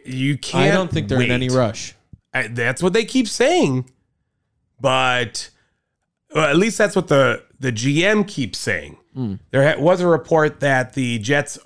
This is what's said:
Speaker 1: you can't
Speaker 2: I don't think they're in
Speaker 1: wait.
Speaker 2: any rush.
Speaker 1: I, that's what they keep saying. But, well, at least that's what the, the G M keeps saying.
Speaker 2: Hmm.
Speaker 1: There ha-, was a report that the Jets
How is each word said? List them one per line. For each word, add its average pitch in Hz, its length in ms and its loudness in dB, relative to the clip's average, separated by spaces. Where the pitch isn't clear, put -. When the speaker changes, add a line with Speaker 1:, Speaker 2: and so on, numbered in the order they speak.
Speaker 1:
you 131 320 -2
can't 139 360 0
Speaker 2:
I - 20 4
don't 185 160 0
think - 160 -2
they're 131 140 0
in 120 80 2
Speaker 1:
wait. - 20 0
Speaker 2:
any 127 180 0
rush. 123 440 -2
Speaker 1:
I, 127 140 -4
that's 123 360 -4
what 180 100 2
they 233 120 0
keep 247 220 0
saying. 233 600 0
But, 127 680 -2
well, 156 160 0
at 147 80 2
least 208 200 2
that's 208 180 0
what 185 120 -2
the, 131 360 2
the 131 120 -2
G 139 320 0
M 208 220 2
keeps 127 320 -6
saying. 73 400 -6
Speaker 2:
Hmm. 117 220 -6
Speaker 1:
There 139 240 2
ha-, - 40 -6
was 175 220 2
a 180 60 2
report 160 540 2
that 131 320 0
the 120 260 -2
Jets 143 460 -2